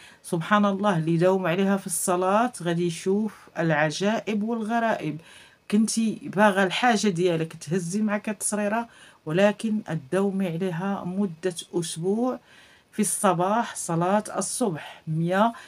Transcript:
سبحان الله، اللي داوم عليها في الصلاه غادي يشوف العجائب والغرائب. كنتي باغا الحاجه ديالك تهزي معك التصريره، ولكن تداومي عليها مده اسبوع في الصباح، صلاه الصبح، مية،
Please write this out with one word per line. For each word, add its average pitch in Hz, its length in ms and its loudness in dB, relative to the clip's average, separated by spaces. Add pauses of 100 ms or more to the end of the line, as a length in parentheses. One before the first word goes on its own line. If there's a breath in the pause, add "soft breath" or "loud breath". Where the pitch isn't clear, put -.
(220 loud breath)
سبحان 208 420 2
الله، 196 340 2
اللي 160 180 2
داوم 185 300 4
عليها 190 300 2
في 190 100 -6
الصلاه 190 680 0 (100)
غادي 170 240 0
يشوف 196 640 -2 (100)
العجائب 170 840 0
والغرائب. 220 800 -2 (500 loud breath)
كنتي 220 520 2
باغا 196 420 4
الحاجه 214 440 2
ديالك 165 440 0
تهزي 180 500 -4
معك 208 260 -2
التصريره، 208 600 -4 (380 loud breath)
ولكن 208 580 2
تداومي 190 640 -2
عليها 180 580 -4
مده 180 500 -4 (200)
اسبوع 202 640 -2 (540 loud breath)
في 214 100 -2
الصباح، 202 760 0
صلاه 180 480 0 (120)
الصبح، - 720 -4
مية، 180 440 2 (160 loud breath)